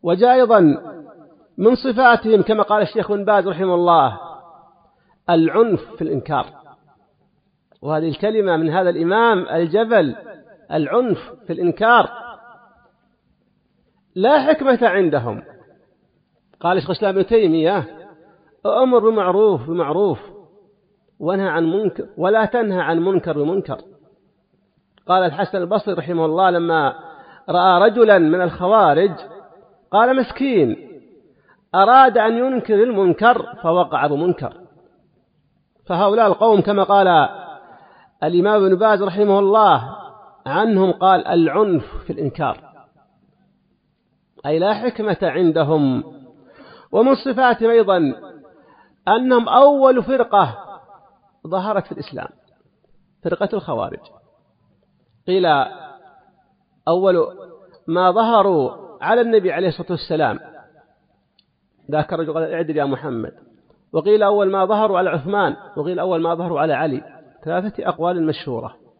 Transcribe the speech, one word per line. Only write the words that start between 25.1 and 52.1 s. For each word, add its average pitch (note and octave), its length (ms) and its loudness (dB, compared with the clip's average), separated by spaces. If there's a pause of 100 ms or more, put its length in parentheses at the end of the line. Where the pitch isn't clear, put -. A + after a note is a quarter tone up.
الحسن F#3 360 -4
البصري F#3+ 360 -4
رحمه E3+ 300 -4
الله F3 260 0
لما E3 440 -2 (540)
رأى F3+ 420 4
رجلًا G#3+ 280 6
من E3+ 240 2
الخوارج F3+ 680 2 (800)
قال: A#3+ 260 2
"مسكين، A3+ 600 0 (1000)
أراد A#3+ 440 6
أن A3 140 0
ينكر A#3 500 0
المنكر G#3+ 800 0
فوقع E3 440 0
بمنكر". D3+ 480 -4 (1300)
فهؤلاء G3+ 400 2
القوم G#3 340 2
كما G3+ 220 0
قال F#3 460 4 (920)
الإمام F#3 420 2
ابن F#3+ 100 4
باز G3+ 280 0
رحمه G3 360 0
الله G3 580 2 (500)
عنهم F#3+ 460 0
قال: F3+ 340 2
"العنف E3+ 720 0 (100)
في D#3+ 60 -10
الإنكار"، D3 480 -6 (1900)
أي D3+ 120 -2
لا G3 160 0
حكمة G#3 480 -6
عندهم. D3+ 840 0 (880)
ومن B3+ 220 4
صفاتهم A#3+ 560 0
أيضًا G3+ 280 2 (1120)
أنهم A#3+ 400 2
أول C4+ 540 4
فرقة G#3 560 0 (880)
ظهرت F#3+ 400 -4
في - 60 -14
الإسلام، - 360 -14 (960)